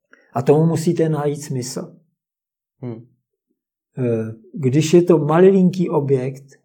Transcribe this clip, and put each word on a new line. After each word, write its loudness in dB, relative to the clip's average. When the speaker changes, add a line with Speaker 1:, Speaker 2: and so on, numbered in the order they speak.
Speaker 1:
a -4
tomu 4
musíte 0
najít -4
smysl. -10
Speaker 2:
Hmm. -12
Speaker 1:
Eh, -4
když 0
je 6
to 2
malilinký 2
objekt, -2